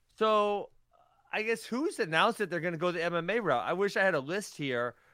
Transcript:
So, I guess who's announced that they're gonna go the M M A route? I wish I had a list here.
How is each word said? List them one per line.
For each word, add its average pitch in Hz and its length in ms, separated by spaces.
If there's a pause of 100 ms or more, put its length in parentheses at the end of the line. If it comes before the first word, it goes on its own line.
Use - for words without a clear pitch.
(180)
So, 208 540 (600)
I 214 120
guess 226 220
who's 294 340
announced 180 400
that 196 100
they're 170 120
gonna 170 160
go 175 140
the 165 120
M 170 100
M 170 160
A 226 100
route? 139 240
I 143 100
wish 196 220
I 208 60
had 190 140
a 143 40
list 170 380
here. 123 380 (180)